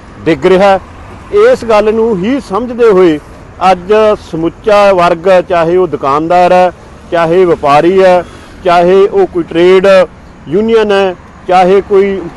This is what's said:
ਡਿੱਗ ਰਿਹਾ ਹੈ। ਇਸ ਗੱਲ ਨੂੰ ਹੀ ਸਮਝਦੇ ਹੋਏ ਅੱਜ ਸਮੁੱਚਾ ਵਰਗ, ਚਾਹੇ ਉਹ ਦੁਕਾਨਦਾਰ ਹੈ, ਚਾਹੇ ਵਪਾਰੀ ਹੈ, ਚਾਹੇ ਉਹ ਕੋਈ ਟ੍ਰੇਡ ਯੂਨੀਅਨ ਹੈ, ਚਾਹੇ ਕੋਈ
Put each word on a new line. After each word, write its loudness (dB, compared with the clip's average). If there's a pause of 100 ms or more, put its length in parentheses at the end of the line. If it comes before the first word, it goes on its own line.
(200)
ਡਿੱਗ -4
ਰਿਹਾ 2
ਹੈ। 0 (720)
ਇਸ -4
ਗੱਲ 0
ਨੂੰ -2
ਹੀ -4
ਸਮਝਦੇ -4
ਹੋਏ 2 (520)
ਅੱਜ -4 (380)
ਸਮੁੱਚਾ 0
ਵਰਗ, 0
ਚਾਹੇ -2
ਉਹ 0
ਦੁਕਾਨਦਾਰ -2
ਹੈ, 2 (400)
ਚਾਹੇ 0
ਵਪਾਰੀ 0
ਹੈ, 2 (380)
ਚਾਹੇ 2
ਉਹ -2
ਕੋਈ -6
ਟ੍ਰੇਡ 2 (640)
ਯੂਨੀਅਨ -2
ਹੈ, -2 (320)
ਚਾਹੇ 2
ਕੋਈ -2 (160)